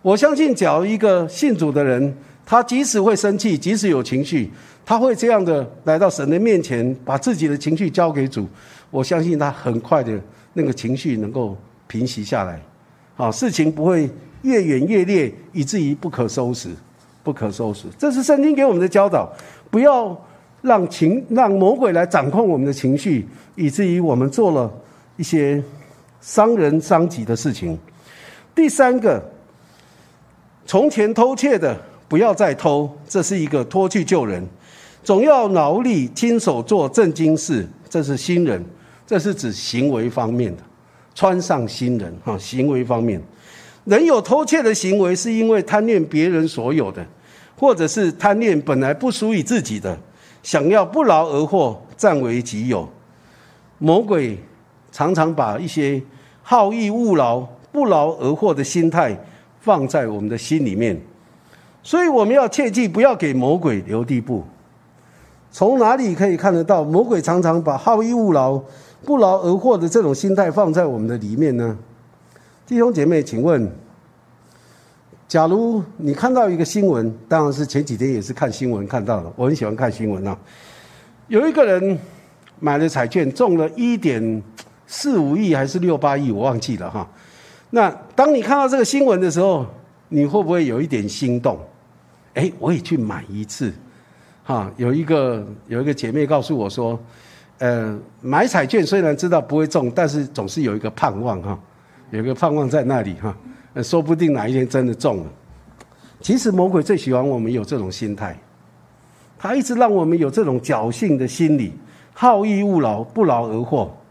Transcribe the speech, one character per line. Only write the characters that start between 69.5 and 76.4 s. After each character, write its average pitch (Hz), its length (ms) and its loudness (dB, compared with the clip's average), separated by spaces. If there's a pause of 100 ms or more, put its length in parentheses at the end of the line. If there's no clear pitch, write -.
获 214 220 2
的 170 100 -2
这 165 140 2
种 143 140 2
心 196 180 -2
态 185 160 2
放 165 220 2
在 175 140 2
我 127 120 -2
们 107 100 -4
的 120 100 -4
里 104 180 -6
面 139 200 0
呢？ 113 220 -2 (880)
弟 247 120 -2
兄 233 160 4
姐 147 120 0
妹， 160 160 4
请 117 220 -4
问， 135 260 2 (1600)
假 160 200 2
如 220 360 0 (140)
你 143 160 -2
看 247 200 0
到 233 160 4